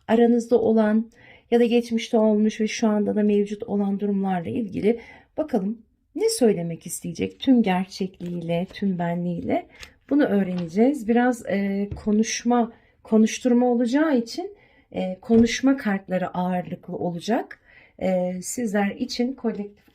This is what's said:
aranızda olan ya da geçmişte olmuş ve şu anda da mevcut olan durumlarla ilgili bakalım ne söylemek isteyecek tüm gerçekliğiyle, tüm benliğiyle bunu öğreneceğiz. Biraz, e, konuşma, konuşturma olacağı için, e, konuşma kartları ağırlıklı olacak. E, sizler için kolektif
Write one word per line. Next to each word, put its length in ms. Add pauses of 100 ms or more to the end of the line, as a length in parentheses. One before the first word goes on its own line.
aranızda 520
olan 500 (420)
ya 80
da 40
geçmişte 540
olmuş 420
ve 80
şu 200
anda 280
da 60
mevcut 400
olan 380
durumlarla 500
ilgili 500 (360)
bakalım 420 (360)
ne 140
söylemek 580
isteyecek 540
tüm 220
gerçekliğiyle, 1080
tüm 260
benliğiyle 680 (440)
bunu 140
öğreneceğiz. 840
Biraz, 380
e, 420 (160)
konuşma, 680 (300)
konuşturma 640
olacağı 500
için, 400 (360)
e, 280
konuşma 560
kartları 520
ağırlıklı 680
olacak. 640 (380)
E, 340 (100)
sizler 480
için 440
kolektif 500 (100)